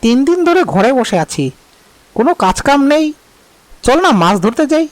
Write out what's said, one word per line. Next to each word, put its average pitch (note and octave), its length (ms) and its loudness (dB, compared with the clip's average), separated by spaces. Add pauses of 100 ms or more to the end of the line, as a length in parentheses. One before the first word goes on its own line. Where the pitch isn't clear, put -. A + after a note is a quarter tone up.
তিন A3+ 240 0
দিন F4 180 0
ধরে E4+ 200 2
ঘরে G3 300 0
বসে A#3 260 -2
আছি, D3+ 260 -4 (680)
কোনো C4 180 0
কাজকাম C4+ 540 0
নেই। D4+ 180 0 (760)
চল B3+ 180 2
না, F4+ 100 2
মাছ F#3 280 2
ধরতে A#3 260 0
যাই। D#4 260 0